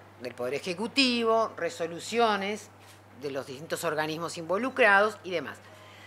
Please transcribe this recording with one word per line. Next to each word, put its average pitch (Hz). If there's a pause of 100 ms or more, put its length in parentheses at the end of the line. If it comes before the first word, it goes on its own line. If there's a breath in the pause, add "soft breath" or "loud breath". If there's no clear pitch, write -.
(220)
del 123
Poder 127
Ejecutivo, 226
resoluciones 196 (540 loud breath)
de 143
los 131
distintos 151
organismos 156
involucrados 208
y 185
demás. 151 (480 loud breath)